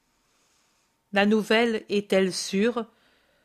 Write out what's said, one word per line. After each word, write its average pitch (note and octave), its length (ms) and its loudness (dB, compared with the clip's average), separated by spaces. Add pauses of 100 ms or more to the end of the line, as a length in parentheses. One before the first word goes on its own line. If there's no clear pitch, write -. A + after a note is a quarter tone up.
(1160)
La G3+ 100 4
nouvelle A3 640 0
est-elle F#3+ 440 0
sûre ? A3+ 520 -2 (600)